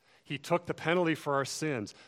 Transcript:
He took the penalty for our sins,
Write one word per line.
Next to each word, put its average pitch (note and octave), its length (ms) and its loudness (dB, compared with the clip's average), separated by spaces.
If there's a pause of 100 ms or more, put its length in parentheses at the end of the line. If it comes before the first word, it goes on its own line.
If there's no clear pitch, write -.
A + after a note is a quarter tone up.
(220)
He C#3+ 160 -8
took F3 280 0
the D#3+ 80 -2
penalty E3 420 2
for C#3+ 180 -2
our C#3 100 4
sins, C3+ 480 -4 (160)